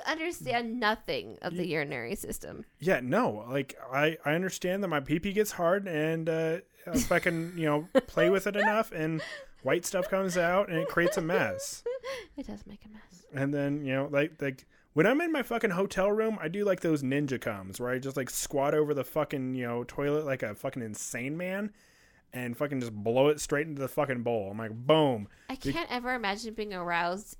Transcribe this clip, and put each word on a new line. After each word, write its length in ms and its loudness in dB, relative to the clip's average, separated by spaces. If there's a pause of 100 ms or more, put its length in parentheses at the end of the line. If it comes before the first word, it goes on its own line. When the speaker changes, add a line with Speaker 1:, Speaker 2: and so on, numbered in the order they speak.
(120)
Speaker 1:
understand 680 -4
nothing 640 -2
of 140 -6
the 100 -2
Speaker 2:
Ye- 60 -4
Speaker 1:
urinary 420 -4
system. 500 -10 (140)
Speaker 2:
Yeah, 240 0
no. 480 0
Like, 260 -4 (160)
I, 320 2
I 100 2
understand 500 -2
that 40 -2
my 120 0
pee-pee 320 -2
gets 200 2
hard 360 2
and, 400 0
uh, 300 0 (280)
if 240 0
I 80 6
can, 400 0
you 80 2
know, 220 2 (120)
Speaker 1:
<laughs> 60 2
Speaker 2:
play 240 4
with 160 4
it 80 0
enough 380 2
and 280 0 (440)
white 200 2
stuff 240 -2
comes 300 0
out 300 4
and 100 0
it 100 0
creates 280 4
a 60 2
mess. 680 0
Speaker 1:
<laughs> 40 -2 (460)
It 80 -8
does 200 -12
make 200 -18
a 20 -20
mess. 460 -20
Speaker 2:
And 180 -2
then, 320 0
you 80 -2
know, 180 0
like, 300 0
like, 240 -4 (300)
when 120 6
I'm 140 6
in 120 0
my 100 0
fucking 280 0
hotel 400 2
room, 300 2
I 80 -2
do, 160 -2
like, 160 4
those 220 2
ninja 380 2
comes 400 -6
where 100 -2
I 80 0
just, 180 -6
like, 140 -2
squat 420 0
over 220 4
the 100 0
fucking, 520 -2
you 100 -2
know, 180 -2
toilet 400 0
like 200 -2
a 100 -4
fucking 280 -6
insane 540 -6
man 360 -4 (600)
and 240 -6
fucking 240 -2
just 140 -4
blow 340 4
it 120 2
straight 260 0
into 160 -6
the 60 -2
fucking 340 0
bowl. 300 0
I'm 60 -8
like, 140 -6
"Boom." 560 4 (220)
Speaker 1:
I 120 -6
Speaker 2:
Be- 100 0
Speaker 1:
can't 200 -4
ever 220 -2
imagine 400 -2
being 180 -6
aroused 680 -2